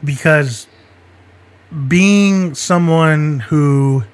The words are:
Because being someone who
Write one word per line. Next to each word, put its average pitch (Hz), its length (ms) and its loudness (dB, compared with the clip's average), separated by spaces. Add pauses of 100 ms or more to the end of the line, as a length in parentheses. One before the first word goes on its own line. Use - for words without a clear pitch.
Because 143 640 -2 (1200)
being 190 640 2
someone 160 840 0
who 139 720 0